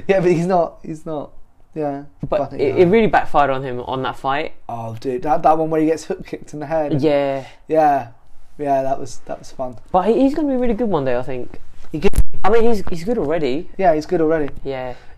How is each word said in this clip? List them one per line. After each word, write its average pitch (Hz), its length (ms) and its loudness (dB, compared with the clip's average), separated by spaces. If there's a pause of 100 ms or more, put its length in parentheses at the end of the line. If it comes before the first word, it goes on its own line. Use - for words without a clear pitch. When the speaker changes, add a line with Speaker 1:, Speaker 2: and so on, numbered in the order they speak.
Speaker 1:
yeah, 190 140 2
but 175 100 2
he's 170 160 0
not, 180 360 0
he's 156 220 -14
not. 156 260 -12 (440)
Yeah. 143 280 -8 (240)
Speaker 2:
But 151 120 0
Speaker 1:
Fucking 139 200 -6
Speaker 2:
it, 143 120 0
Speaker 1:
hell. - 100 4
Speaker 2:
it 180 40 6
really 214 220 4
backfired 147 420 2
on 135 140 -2
him 123 180 -8
on 131 220 -6
that 120 120 -6
fight. 139 380 -6 (160)
Speaker 1:
Oh, 117 300 -12
dude, 127 240 -6
that, 151 200 0
that 160 140 4
one 160 120 -2
where 160 120 0
he 156 60 2
gets 156 180 -4
hook 185 200 -10
kicked - 280 -14
in 151 60 -12
the 143 60 -12
head. 151 360 -2
Speaker 2:
Yeah. 139 440 0 (220)
Speaker 1:
Yeah. 143 420 0 (480)
Yeah, 139 260 -2
that 135 160 -4
was, - 260 -8
that 131 140 -12
was - 120 -18
fun. 127 260 -12 (140)
Speaker 2:
But 185 160 0
he, 226 140 2
he's 269 120 2
gonna 302 160 -4
be 262 60 -2
really 247 200 0
good 226 140 -4
one 156 160 -2
day, 123 120 0
I 127 60 -4
think. 127 360 -6 (320)
Speaker 1:
He 156 80 -6
could. 170 120 6 (320)
Speaker 2:
I 190 60 8
mean, 220 140 8
he's, 220 260 6
he's 165 140 0
good 226 140 -2
already. 156 600 -2
Speaker 1:
Yeah, 185 160 4
he's 151 120 -2
good 170 160 0
already. 156 280 0 (140)
Speaker 2:
Yeah. 127 300 -8 (240)